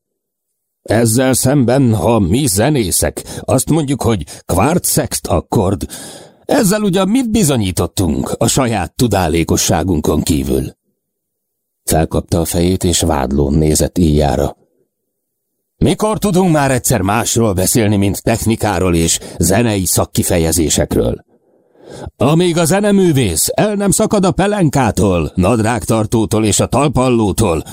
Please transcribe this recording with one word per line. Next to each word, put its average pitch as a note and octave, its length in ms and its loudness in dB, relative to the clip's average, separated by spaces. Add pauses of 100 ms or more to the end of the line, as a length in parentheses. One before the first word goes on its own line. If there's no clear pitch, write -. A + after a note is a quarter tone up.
(840)
Ezzel A#2 500 2
szemben, B2+ 600 2
ha A2 240 2
mi G#2 280 2
zenészek G#2+ 760 0 (180)
azt - 300 -2
mondjuk, C#3+ 320 0
hogy G#2+ 240 -2 (180)
kvártszext C#3+ 840 -2
akkord, G2+ 600 -2 (580)
ezzel G#3+ 380 0
ugyan F#3+ 260 0
mit A#3+ 220 0
bizonyítottunk F#2+ 1080 0
a - 80 0
saját A2+ 480 -2
tudálékosságunkon F2 1300 0
kívül? C2+ 540 -2 (1080)
Felkapta D#2+ 560 -2
a E2 40 0
fejét, F2+ 400 0
és F2 160 2
vádlón C#2+ 540 0
nézett D#2 440 0
Iljára. D2 580 2 (1200)
Mikor G#3+ 420 0
tudunk F#3+ 340 2
már C#3 180 2
egyszer B2 300 0
másról G#2+ 520 0
beszélni, G2+ 440 2
mint G2 260 0
technikáról G#2 720 0
és E2 240 0 (200)
zenei G2+ 460 0
szakkifejezésekről? E2 1400 -2 (920)
Amíg D#3+ 420 2
a F3 60 2
zeneművész E3+ 880 2
el G#3 200 0
nem G3+ 160 0
szakad G#3 340 0
a F#3 80 2
pelenkától, B2+ 1000 0
nadrágtartótól A2 1080 0
és G#2 160 0
a G#2 60 0
talpallótól, A2+ 960 0 (100)